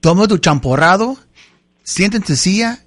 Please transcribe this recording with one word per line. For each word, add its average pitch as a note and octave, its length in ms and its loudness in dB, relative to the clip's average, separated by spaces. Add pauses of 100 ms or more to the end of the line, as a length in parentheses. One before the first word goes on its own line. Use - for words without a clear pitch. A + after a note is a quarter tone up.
Toma F3+ 260 2
tu G3+ 120 0
champorrado, D#3+ 760 0 (680)
siente G3+ 340 -2
en G#3 60 -2
tu D3+ 120 -2
silla A3 520 -2